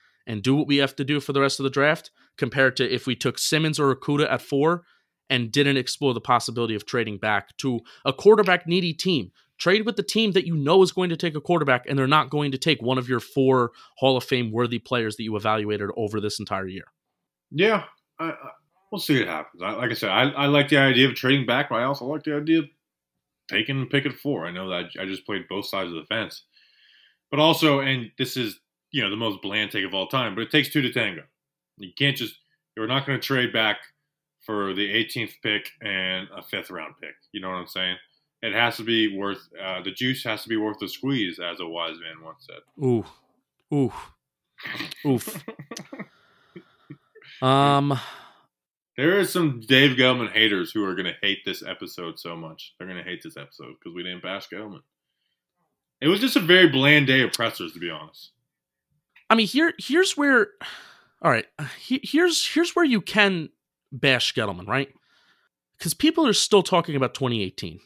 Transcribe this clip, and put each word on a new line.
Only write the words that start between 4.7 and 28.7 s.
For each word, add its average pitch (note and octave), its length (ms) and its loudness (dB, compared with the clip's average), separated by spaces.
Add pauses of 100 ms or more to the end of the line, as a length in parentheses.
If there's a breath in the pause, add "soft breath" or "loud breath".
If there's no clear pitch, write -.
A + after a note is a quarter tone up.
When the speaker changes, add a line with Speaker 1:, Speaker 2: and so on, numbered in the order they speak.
Speaker 1:
and A#2+ 200 -2
didn't C#3 260 2
explore C3 360 -2
the A#2 80 -4
possibility A#2 540 0
of G2+ 100 -8
trading A2 320 -4
back G#2 400 -2
to B2 220 -2 (260 loud breath)
a C#3 80 0
quarterback G3 540 4
needy F3 260 0
team. D3+ 380 -2 (260)
Trade G3+ 280 2
with A#3 100 -2
the G3+ 80 -4
team G#3+ 300 0
that F#3 120 2
you E3 100 -2
know D#3 280 6
is F3+ 80 2
going F3+ 180 0
to E3 60 -2
take D#3+ 200 -4
a D3 60 -6
quarterback, D3 460 2
and C#3 100 0
they're C3+ 80 2
not C#3 240 4
going D3 220 -2
to C3+ 60 -4
take C3 240 0
one B2 160 0
of B2 100 -4
your B2+ 120 0
four C3 520 4 (260 soft breath)
Hall C3 200 4
of A#2+ 60 -2
Fame B2 280 -2
worthy A#2 280 0
players A2+ 360 -2
that A#2+ 80 -10
you G#2+ 120 -4
evaluated G#2 600 0
over G#2+ 240 -4
this G2+ 200 -4
entire G2 280 -6
year. F#2 180 -12 (680)
Speaker 2:
Yeah, F#3+ 340 2 (340)
I, - 120 -6
I, - 180 -14 (420)
we'll G3+ 80 -8
see D3 200 2
what F#2 100 -2
happens. D#2+ 340 -8
I, G2+ 100 -4
like A#2 180 -4
I - 20 -4
said, G2+ 160 -4
I, G#2 220 4
I C#3 160 -2
like C#3+ 220 4
the D3 80 4
idea C3+ 300 6
of B2 60 0
trading C3 320 0
back, B2 240 0
but B2 60 -4
I A2+ 80 0
also C3+ 220 -4
like D3 180 -8
the D3+ 120 -4
idea D#3 240 2
of D3+ 60 -4 (840)
taking C3+ 400 -2
pick C#3 180 0
at C3 80 -4
four. A2+ 320 -4
I F2 60 -8
know F#2 180 -8
that F2+ 200 -6 (100)
I, - 40 -6
I - 20 -6
just F#2+ 200 -8
played F#2+ 220 -6
both G2 200 -8
sides F#2+ 240 -6
of E2+ 40 -10
the D#2 100 -10
fence. G#2 380 -6 (880 soft breath)
But C#3+ 80 -2
also, D3+ 400 6
and C3 380 -2
this C3 180 -4
is, A2+ 240 -6 (320)